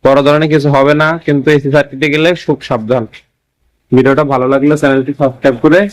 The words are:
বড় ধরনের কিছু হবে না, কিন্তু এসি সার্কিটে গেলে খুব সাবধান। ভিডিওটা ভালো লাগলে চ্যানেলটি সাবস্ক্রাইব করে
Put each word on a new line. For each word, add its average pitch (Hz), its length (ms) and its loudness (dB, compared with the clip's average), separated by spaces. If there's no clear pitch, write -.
বড় 135 180 2
ধরনের 151 280 0
কিছু 147 200 0
হবে 139 240 2
না, 156 320 0
কিন্তু 143 260 0
এসি 139 200 0
সার্কিটে 143 380 -2
গেলে 156 260 0
খুব 147 160 -4
সাবধান। 113 460 -4
ভিডিওটা 135 300 2
ভালো 131 240 -2
লাগলে 143 300 0
চ্যানেলটি 135 400 0
সাবস্ক্রাইব 131 380 0
করে 175 380 2